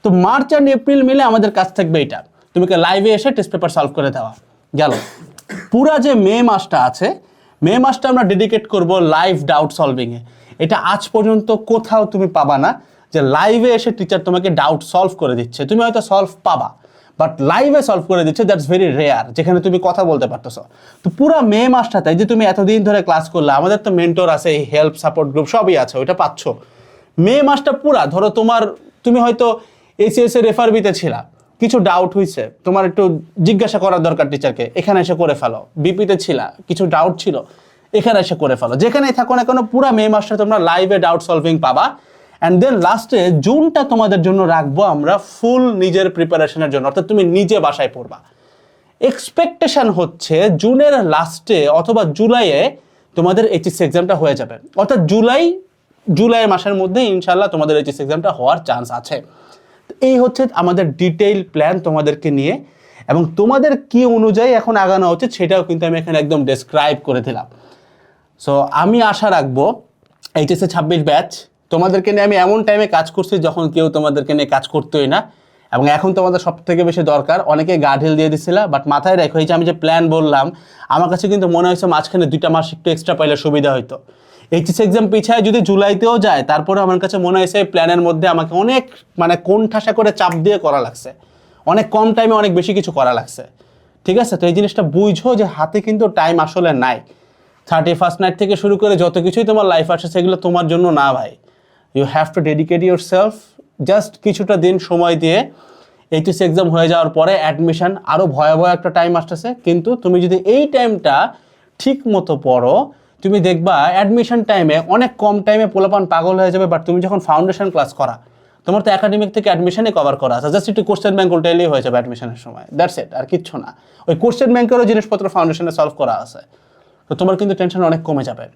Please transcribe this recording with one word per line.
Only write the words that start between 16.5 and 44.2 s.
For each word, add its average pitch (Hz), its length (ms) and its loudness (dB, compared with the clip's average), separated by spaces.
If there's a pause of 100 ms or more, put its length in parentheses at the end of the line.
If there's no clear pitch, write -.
but 160 120 0 (180)
লাইভে 277 380 4
সলভ 185 220 0
করে 180 160 2
দিচ্ছে, 156 240 0
that's 160 220 0
very 185 160 2 (120)
rare, 131 260 2 (100)
যেখানে 175 300 2
তুমি 185 200 2
কথা 185 240 0
বলতে 131 220 0
পারতেছো। 117 300 -14 (400)
তো 190 60 -2 (100)
পুরা 311 200 4 (140)
মে 214 80 2 (140)
মাসটাতে, 226 380 0
এই 170 80 0
যে 214 120 2
তুমি 220 100 2 (100)
এতদিন 208 360 2
ধরে 208 180 2
ক্লাস 160 180 0 (100)
করলে, 147 160 2 (100)
আমাদের 190 240 0
তো 214 140 -2
মেন্টর 170 380 2
আছে, 160 200 -4
এই 151 60 -2 (100)
হেল্প 151 300 2
সাপোর্ট 156 300 0
গ্রুপ 147 220 0
সবই 190 280 2
আছে, - 180 -6
ওইটা 170 220 -2
পাচ্ছ। - 200 -4 (800)
মে 220 100 4 (140)
মাসটা 285 240 0 (100)
পুরা, 277 200 2 (120)
ধরো 190 140 0 (100)
তোমার, 226 240 2 (420)
তুমি 240 200 2
হয়তো 240 220 2 (600)
এসিএস 240 320 2
এর 233 140 4
এফআরবিতে 220 380 2 (100)
ছিলা, 120 200 -6 (400)
কিছু 233 160 0 (120)
ডাউট 180 300 2
হইছে, 180 240 -2 (240)
তোমার 190 240 2
একটু 190 120 0 (440)
জিজ্ঞাসা 208 380 2
করার 180 220 2
দরকার 156 260 0
টিচারকে, 139 320 -4 (160)
এখানে 196 240 0
এসে 175 180 -2
করে 156 180 2
ফেলো। 113 200 -6 (240)
বিপিতে 190 400 0
ছিলা, 127 220 -4 (220)
কিছু 180 160 -2 (100)
ডাউট 160 280 2
ছিল, 165 140 -2 (600)
এখানে 214 260 2
এসে 170 180 -4
করে 131 180 0
ফেলো। 120 220 -2
যেখানেই 254 360 0
থাকো 240 200 -2
না 247 100 0
কেন, 254 100 0 (140)
পুরা 269 260 2
মে 214 60 2 (100)
মাসটা 214 280 -2
তোমরা 214 160 0 (100)
লাইভে 185 280 2 (100)
ডাউট 170 220 0
সলভিং 160 280 0 (100)
পাবা। 135 200 2 (600)
And 180 160 2
then 262 120 2 (120)
লাস্টে 220 340 0 (260)
জুনটা 302 360 2 (100)
তোমাদের 214 340 2